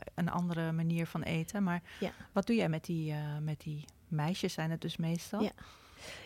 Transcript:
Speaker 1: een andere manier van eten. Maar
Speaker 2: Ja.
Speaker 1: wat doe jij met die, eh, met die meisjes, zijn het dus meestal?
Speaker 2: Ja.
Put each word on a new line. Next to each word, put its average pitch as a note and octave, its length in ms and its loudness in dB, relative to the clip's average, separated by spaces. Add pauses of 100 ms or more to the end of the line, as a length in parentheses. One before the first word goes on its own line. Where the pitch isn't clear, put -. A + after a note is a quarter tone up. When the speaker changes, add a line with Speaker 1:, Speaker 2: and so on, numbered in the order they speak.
(160)
Speaker 1:
een E3+ 140 2
andere E3 420 0
manier E3 360 2
van E3 140 -4
eten. E3 420 0
Maar F3 180 2 (180)
Speaker 2:
Ja. F#3+ 120 -2 (220)
Speaker 1:
wat G3 140 4
doe A#3 80 6
jij F3+ 140 6
met D#3 160 0
die, D#3+ 260 0
eh, D3+ 60 0 (240)
met D3+ 200 0
die D3+ 240 -6 (220)
meisjes, E3 460 2
zijn D#3+ 180 0
het E3 100 -2
dus E3+ 160 -4
meestal? E3+ 460 0
Speaker 2:
Ja. G#3+ 80 2 (760)